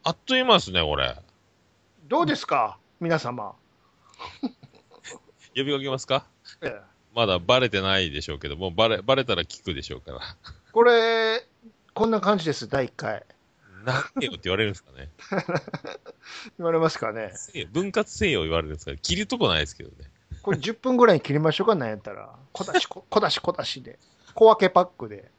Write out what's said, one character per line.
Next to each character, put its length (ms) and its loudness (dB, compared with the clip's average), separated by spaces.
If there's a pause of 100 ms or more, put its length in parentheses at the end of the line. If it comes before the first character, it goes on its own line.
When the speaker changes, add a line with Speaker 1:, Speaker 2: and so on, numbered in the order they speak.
Speaker 1:
あ 60 0
っ 160 -4
と 100 0
い 60 4
う 40 0
間 100 6
で 40 6
す 140 -4
ね、 80 2
こ 160 0
れ。 180 -2 (920)
Speaker 2:
ど 140 2
う 20 2
で 100 0
す 100 -10
か？ 320 -2 (220)
皆 180 0
様。 380 -8 (960)
Speaker 1:
<laughs> 1040 -20
呼 80 -2
び 80 -2
か 80 -2
け 100 -6
ま 80 -2
す 100 -10
か？ 180 -2 (360)
Speaker 2:
え 60 -6
え。 140 -10 (340)
Speaker 1:
ま 100 4
だ 140 2
バ 220 4
レ 80 2
て 100 0
な 200 2
い 120 -2
で 100 -6
し 80 -10
ょ 60 -6
う 40 -14
け 100 -8
ど、 80 -8
も 100 -6
う 40 -4
バ 180 4
レ、 120 0
バ 140 2
レ 80 0
た 120 -2
ら 80 -2
聞 200 -12
く 100 -6
で 80 -8
し 120 -12
ょ 60 -12
う 20 -20
か 100 -16
ら。 80 -12 (540)
Speaker 2:
こ 100 6
れ、 600 2 (480)
こ 120 0
ん 60 2
な 80 2
感 180 2
じ 80 -4
で 60 0
す、 160 -8
第 200 -2
一 100 -14
回。 260 -8 (640)
Speaker 1:
「な 140 0
ん 40 -4 (140)
で 100 -2
よ」 60 -6
っ 20 -12
て 100 -16
言 60 0
わ 60 0
れ 60 2
る 60 0
ん 40 -6
で 20 -8
す 80 -20
か 100 -20
ね。 160 -16 (100)
Speaker 2:
<laughs> 1400 -10
言 80 -8
わ 60 2
れ 80 2
ま 100 2
す 80 -6
か 140 -4
ね。 240 -8
Speaker 1:
せ 240 -14
え、 60 -8
分 260 -4
割 260 -4
せ 120 0
え 20 2
よ 120 0
言 80 -2
わ 100 2
れ 20 -6
る 60 -8
ん 40 -8
で 60 -10
す 60 -18
か 60 -10
ね。 100 -12
着 160 -4
る 100 -4
と 100 -4
こ 120 4
な 80 4
い 20 2
で 60 0
す 100 -14
け 80 -18
ど 60 -18
ね。 200 -20 (320)
Speaker 2:
こ 100 -2
れ、 60 2
十 160 -6
分 240 0
ぐ 80 8
ら 80 8
い 40 6
に 40 0
切 120 -4
り 60 2
ま 120 2
し 100 -4
ょ 40 0
う 20 4
か、 80 4
な 120 -4
ん 20 -4
や 60 -6
っ 40 -14
た 140 -14
ら。 200 -18 (200)
小 100 -12
出 160 0
し、 80 -2
こ-、 200 -16
<laughs> 40 -14
小 80 4
出 100 2
し、 100 -2
小 120 -2
出 140 -6
し 180 -8
で。 160 -20 (340)
小 140 8
分 200 8
け 20 4
パ 140 6
ッ 40 2
ク 220 -12
で。 300 -16